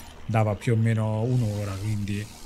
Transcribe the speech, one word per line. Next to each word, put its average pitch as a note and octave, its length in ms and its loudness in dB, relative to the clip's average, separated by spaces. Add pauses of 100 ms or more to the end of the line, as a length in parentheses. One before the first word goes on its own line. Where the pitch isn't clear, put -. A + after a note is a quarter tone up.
(260)
dava G#2+ 300 4
più B2 160 0
o A2+ 60 4
meno A2 460 2
un'ora, G#2 500 0
quindi G#2 520 -4 (200)